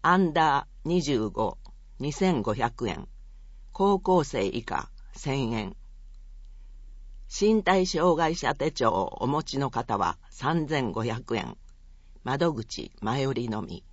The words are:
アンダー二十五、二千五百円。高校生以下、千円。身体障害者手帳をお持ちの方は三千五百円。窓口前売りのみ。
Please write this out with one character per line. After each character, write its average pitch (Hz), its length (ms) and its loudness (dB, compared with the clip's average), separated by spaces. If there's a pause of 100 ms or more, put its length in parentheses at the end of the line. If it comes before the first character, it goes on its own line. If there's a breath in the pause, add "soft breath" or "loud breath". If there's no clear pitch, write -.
ア 165 160 6
ン 175 160 4
ダ 151 340 4 (180)
ー - 20 -2
二 175 140 4
十 127 280 2
五、 - 280 -2 (420)
二 143 140 -2
千 180 280 2
五 104 120 0
百 120 340 -2
円。 - 200 -6 (640)
高 196 280 4
校 185 240 4
生 110 240 0
以 113 160 -2
下、 - 260 -4 (240)
千 135 380 -2
円。 104 240 -4 (1500)
身 214 360 4
体 185 220 4
障 175 300 4
害 165 200 2
者 143 200 -2
手 151 160 0
帳 113 200 4
を 92 320 -2
お 120 40 0
持 147 160 0
ち - 160 -6
の 139 100 0
方 117 280 -2
は 87 200 0 (120)
三 156 380 0
千 135 240 0
五 113 120 -2
百 117 320 -2
円。 78 220 -4 (680)
窓 143 300 0
口 - 380 -8 (100)
前 131 240 0
売 135 80 0
り 120 160 -2
の 107 120 -2
み。 90 320 -10